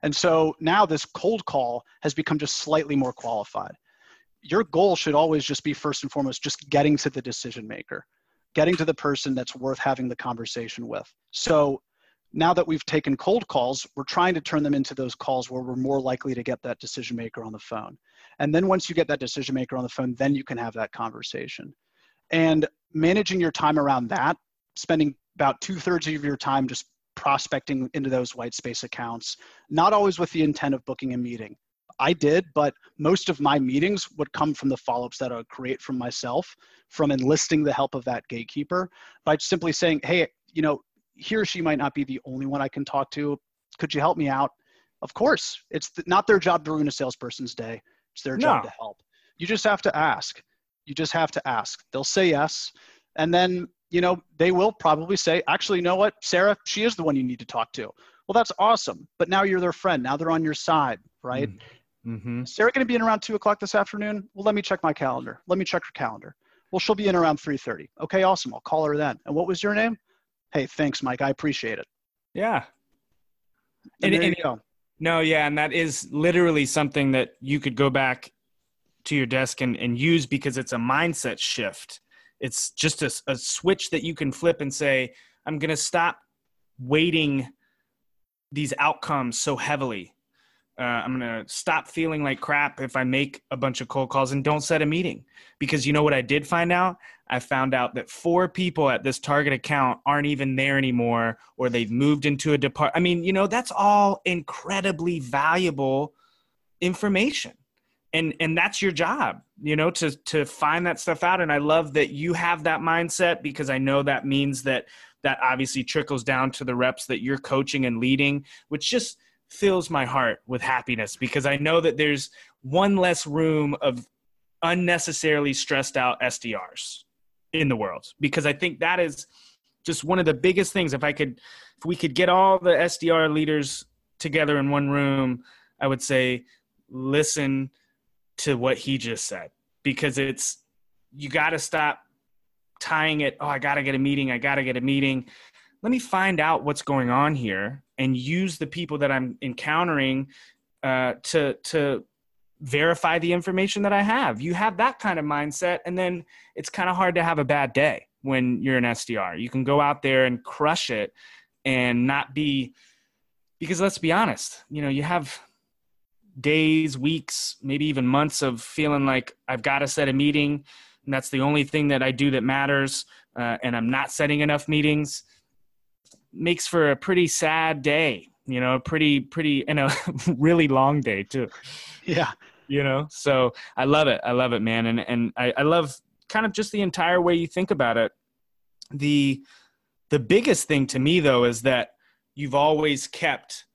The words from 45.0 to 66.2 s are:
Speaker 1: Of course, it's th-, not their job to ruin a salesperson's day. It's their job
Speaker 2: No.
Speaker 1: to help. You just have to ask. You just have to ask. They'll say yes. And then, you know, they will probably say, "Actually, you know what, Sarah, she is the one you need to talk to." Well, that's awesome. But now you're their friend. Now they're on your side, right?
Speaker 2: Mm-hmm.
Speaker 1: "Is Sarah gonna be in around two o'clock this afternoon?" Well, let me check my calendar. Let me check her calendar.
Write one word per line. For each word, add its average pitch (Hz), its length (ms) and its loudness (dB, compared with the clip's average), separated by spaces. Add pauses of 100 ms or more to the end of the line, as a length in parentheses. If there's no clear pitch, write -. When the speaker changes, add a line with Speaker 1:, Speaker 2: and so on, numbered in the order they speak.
Speaker 1:
Of 156 140 -12
course, - 440 0 (120)
it's - 180 -8
th-, - 180 -12
not 190 200 2
their 208 100 6
job 170 280 2
to 156 60 -6
ruin 151 160 0
a 135 40 -2
salesperson's 127 640 -8
day. 113 260 -10 (320)
It's - 80 -20
their 135 160 -4
job 226 260 4
Speaker 2:
No. - 60 -10
Speaker 1:
to - 80 -18
help. 110 240 -14 (380)
You 175 80 -6
just 214 160 -2
have 208 180 2
to - 160 0
ask. 151 420 -2 (460)
You 143 80 -14
just 156 200 -4
have 160 180 2
to - 160 -6
ask. 113 440 -4
They'll 135 120 -4
say 190 260 2
yes. 151 420 0 (440)
And 160 180 0
then, 180 340 2 (220)
you 175 120 2
know, 180 200 2 (160)
they 175 140 4
will 190 200 4
probably 165 460 0
say, 165 300 0
"Actually, 180 320 0
you 175 40 -2
know 180 120 2
what, 202 260 2
Sarah, 190 340 4 (120)
she 208 160 -2
is 226 120 2
the 175 60 -8
one 156 140 0
you 135 80 0
need 123 160 -4
to 120 60 -14
talk - 280 -6
to." 110 160 -10 (380)
Well, 196 60 -6
that's 226 260 4
awesome. 196 480 2 (100)
But 170 120 0
now 190 120 4
you're 190 200 2
their 175 120 0
friend. 160 300 0
Now 131 120 -2
they're 160 140 -2
on 160 140 2
your 156 100 0
side, 143 460 0 (240)
right? 131 260 -4 (560)
Speaker 2:
Mm-hmm. 117 380 -8
Speaker 1:
"Is - 120 -12
Sarah 226 160 4
gonna 262 140 0
be 240 100 0
in 226 60 2
around 220 200 2
two 220 140 -6
o'clock 208 240 0
this - 160 -6
afternoon?" 208 580 -2
Well, 202 120 -8
let 208 100 4
me 202 60 0
check 190 200 -2
my 156 120 2
calendar. 127 540 -4
Let 185 120 2
me 185 60 0
check - 180 -2
her - 100 -16
calendar. 110 420 -8 (360)